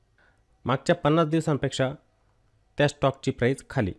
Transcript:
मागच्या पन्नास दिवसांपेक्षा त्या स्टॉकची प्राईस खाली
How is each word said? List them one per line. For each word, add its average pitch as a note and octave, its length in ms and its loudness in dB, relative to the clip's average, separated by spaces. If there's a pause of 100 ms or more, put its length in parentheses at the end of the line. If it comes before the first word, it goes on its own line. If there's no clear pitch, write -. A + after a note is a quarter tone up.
(640)
मागच्या C3+ 320 0
पन्नास D#3 320 2
दिवसांपेक्षा C#3+ 640 -2 (880)
त्या D3 100 4
स्टॉकची - 420 -2
प्राईस B2+ 400 -2
खाली G2+ 280 -2